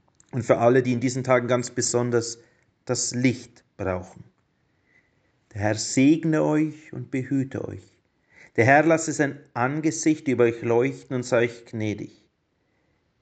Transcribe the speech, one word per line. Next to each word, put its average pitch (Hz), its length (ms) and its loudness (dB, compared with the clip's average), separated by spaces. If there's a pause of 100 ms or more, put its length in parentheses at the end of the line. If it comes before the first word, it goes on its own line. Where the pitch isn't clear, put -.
(300)
und 127 120 -6
für - 160 2
alle, 123 240 4
die 123 100 -2
in 120 80 -2
diesen 127 240 -4
Tagen 123 240 2
ganz 123 220 -2
besonders 120 680 -2 (460)
das - 300 -4
Licht 123 500 -2 (120)
brauchen. 92 480 -8 (1300)
Der 101 80 -8
Herr 107 140 0
segne 156 680 2
euch 151 480 -2
und 127 180 -12
behüte 135 560 -4
euch. 98 160 -14 (760)
Der 113 100 4
Herr 143 180 6
lasse 160 280 2
sein 139 260 -2 (160)
Angesicht 151 720 -2
über 120 160 4
euch 117 180 0
leuchten 123 540 0
und 123 80 -4
sei 120 200 2
euch - 200 -6
gnädig. - 600 -8 (960)